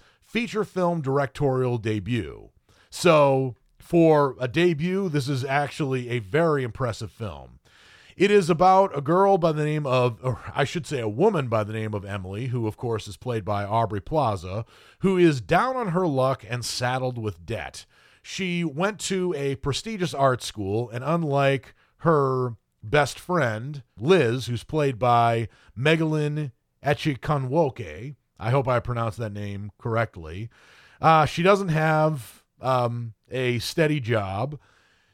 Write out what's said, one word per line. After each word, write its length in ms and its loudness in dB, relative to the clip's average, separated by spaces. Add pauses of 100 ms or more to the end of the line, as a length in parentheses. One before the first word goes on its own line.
(220)
feature 420 -4
film 380 -2
directorial 800 0
debut. 720 -4 (400)
So, 640 4 (240)
for 600 4
a 80 -2
debut, 640 0
this 180 -2
is 160 -2
actually 640 -2
a 100 -2
very 440 0
impressive 480 -6
film. 480 -12 (560)
It 140 4
is 180 6
about 480 4
a 60 -4
girl 380 4
by 140 2
the 120 -2
name 220 -2
of, 340 2
or 180 -4 (140)
I 120 0
should 200 -6
say 140 -6
a 100 -4
woman 380 0
by 160 0
the 100 -8
name 220 -4
of 100 -8
Emily, 420 -8
who, 200 -2
of 100 -6
course, 300 -4
is 100 -14
played 260 -6
by 200 -2
Aubrey 380 -2
Plaza, 640 -2 (340)
who 180 2
is 240 4
down 340 0
on 120 -4
her 180 0
luck 420 0
and 160 -6
saddled 540 -4
with 260 -6
debt. 440 -10 (340)
She 420 -4
went 360 -2
to 360 -2
a 200 -2
prestigious 580 -4
art 300 2
school, 480 -4
and 120 -8
unlike 720 0 (280)
her 540 2 (280)
best 340 0
friend, 640 -4 (180)
Liz, 460 4
who's 180 -6
played 360 -2
by 480 4 (280)
Megalyn 760 0 (340)
Echikunwoke, 1300 -2 (260)
I 100 -2
hope 180 0
I 100 2
pronounced 380 -4
that 160 -6
name 440 -10
correctly, 720 -6 (520)
uh, 240 6
she 180 -2
doesn't 240 4
have, 800 0 (160)
um, 520 -2 (160)
a 300 -2
steady 400 0
job. 580 -2 (560)